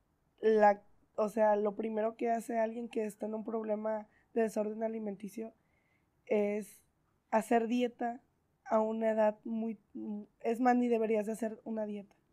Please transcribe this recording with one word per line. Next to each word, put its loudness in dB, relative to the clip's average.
la, 6
o 0
sea, 4
lo 0
primero -2
que -2
hace -2
alguien -4
que -4
está -8
en -6
un -8
problema -4
de 2
desorden -2
alimenticio -8
es 0
hacer 2
dieta -2
a 2
una 0
edad 2
muy, -4
es -2
más, 6
ni 2
deberías 2
de -6
hacer -6
una -6
dieta. -12